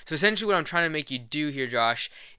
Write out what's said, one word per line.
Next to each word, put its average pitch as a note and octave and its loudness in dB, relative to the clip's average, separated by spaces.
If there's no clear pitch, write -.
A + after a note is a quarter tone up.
So D#3+ -4
essentially G#3 4
what F#3+ 4
I'm D#3+ 2
trying E3+ 0
to D#3+ -2
make D3+ -4
you C3 -4
do D3 -4
here, C3+ -2
Josh, A#2 2